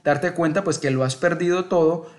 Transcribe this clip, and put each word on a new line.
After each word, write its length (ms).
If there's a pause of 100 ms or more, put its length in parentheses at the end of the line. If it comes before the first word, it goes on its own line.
darte 300
cuenta, 300
pues, 160
que 100
lo 140
has 120
perdido 500
todo, 540